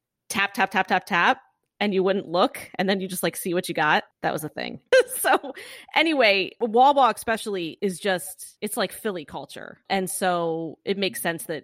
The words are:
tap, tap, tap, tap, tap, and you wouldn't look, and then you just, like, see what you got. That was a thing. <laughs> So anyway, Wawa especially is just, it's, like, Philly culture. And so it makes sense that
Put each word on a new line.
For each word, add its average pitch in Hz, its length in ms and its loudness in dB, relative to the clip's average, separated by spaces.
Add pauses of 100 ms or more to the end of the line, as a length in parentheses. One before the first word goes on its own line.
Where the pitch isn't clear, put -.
(300)
tap, 196 240 -2
tap, 190 180 0
tap, 190 160 0
tap, 185 180 0
tap, 202 360 2 (380)
and 202 140 0
you 185 100 2
wouldn't 196 240 0
look, 175 320 0 (160)
and 190 140 0
then 202 100 2
you 185 80 -6
just, 180 160 -8
like, 170 140 -2
see 180 160 -4
what 180 160 -2
you 170 40 -6
got. 160 300 2 (180)
That - 120 -2
was 151 100 -6
a 151 60 -6
thing. - 360 -10
<laughs> - 40 -20 (220)
So - 420 0 (420)
anyway, 254 560 4 (100)
Wawa 247 520 6
especially 202 680 -6
is 185 180 -2
just, - 640 -4
it's, 208 160 -6
like, 190 140 -2
Philly 180 340 -6
culture. - 540 -14 (100)
And 190 180 0
so 170 760 -2
it 196 140 -2
makes 190 220 -2
sense 170 240 -4
that 151 180 -8